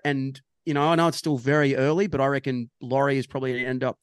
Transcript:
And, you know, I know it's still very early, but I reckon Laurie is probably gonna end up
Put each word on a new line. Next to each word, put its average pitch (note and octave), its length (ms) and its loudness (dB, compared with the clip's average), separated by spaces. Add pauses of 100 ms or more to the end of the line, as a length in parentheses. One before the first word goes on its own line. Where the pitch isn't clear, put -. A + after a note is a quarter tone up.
And, C3+ 360 -4 (260)
you D#3 80 -4
know, C#3+ 140 2
I E3 80 4
know E3 120 4
it's D#3+ 100 0
still D3+ 200 -2
very C#3 380 2
early, D3+ 320 2
but D3 140 -2
I C3+ 60 2
reckon C3 420 -2 (120)
Laurie C#3 360 0
is C3 100 -2
probably C3 260 -4
gonna B2 140 -4
end B2+ 160 -2
up B2+ 200 -2